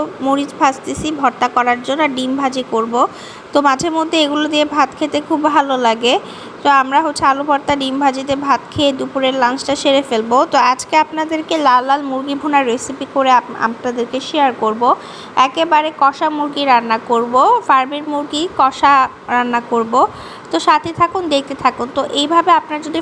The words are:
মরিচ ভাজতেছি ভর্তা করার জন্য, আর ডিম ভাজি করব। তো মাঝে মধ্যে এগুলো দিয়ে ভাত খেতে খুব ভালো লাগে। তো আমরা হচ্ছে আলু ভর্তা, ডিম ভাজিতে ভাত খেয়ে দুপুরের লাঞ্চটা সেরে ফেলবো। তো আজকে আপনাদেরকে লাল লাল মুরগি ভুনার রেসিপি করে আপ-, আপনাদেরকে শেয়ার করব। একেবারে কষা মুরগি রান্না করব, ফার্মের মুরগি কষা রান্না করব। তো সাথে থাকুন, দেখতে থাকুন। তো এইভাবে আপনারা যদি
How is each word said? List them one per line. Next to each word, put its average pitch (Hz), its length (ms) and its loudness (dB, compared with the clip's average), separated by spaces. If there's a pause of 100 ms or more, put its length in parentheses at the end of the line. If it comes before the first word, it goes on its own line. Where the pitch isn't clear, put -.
(260)
মরিচ 277 340 0
ভাজতেছি 277 480 -2 (140)
ভর্তা 247 340 0
করার 247 300 2
জন্য, 269 220 -2
আর 285 100 -2
ডিম 254 140 -4 (100)
ভাজি 262 220 -2 (100)
করব। 226 200 -2 (600)
তো - 40 2 (100)
মাঝে 269 200 2 (100)
মধ্যে 320 280 0
এগুলো 294 280 0
দিয়ে 302 120 2 (100)
ভাত 277 220 2
খেতে 302 200 -2 (100)
খুব 311 120 0 (140)
ভালো 277 200 2 (140)
লাগে। 233 280 2 (480)
তো 285 60 4 (140)
আমরা 269 220 2
হচ্ছে 294 260 -2
আলু 277 180 -2
ভর্তা, 285 320 0
ডিম 262 220 -2
ভাজিতে 269 320 0 (100)
ভাত 269 160 2 (120)
খেয়ে 285 260 2
দুপুরের 262 420 -2
লাঞ্চটা 262 400 0
সেরে 277 280 4
ফেলবো। 226 280 0 (140)
তো 285 60 2 (140)
আজকে - 320 -4
আপনাদেরকে 311 520 -4 (120)
লাল 247 220 4
লাল 285 200 2
মুরগি 269 320 -4
ভুনার 285 300 2
রেসিপি 269 340 -6 (100)
করে 262 240 4
আপ-, 233 180 -6 (100)
আপনাদেরকে 240 500 -4 (120)
শেয়ার 285 220 2 (120)
করব। 220 180 -2 (680)
একেবারে 311 420 0 (120)
কষা 277 260 2 (100)
মুরগি 285 340 -4
রান্না 226 260 2 (120)
করব, 240 240 0 (340)
ফার্মের 277 440 2
মুরগি 294 320 -4 (160)
কষা 277 340 4 (420)
রান্না 240 260 0 (100)
করব। 226 220 0 (580)
তো 330 60 -2 (100)
সাথে 320 220 2 (100)
থাকুন, 339 240 0 (100)
দেখতে 277 300 -2
থাকুন। 247 240 -2 (100)
তো 277 40 0 (200)
এইভাবে 330 380 2
আপনারা 302 280 -6
যদি 311 140 -4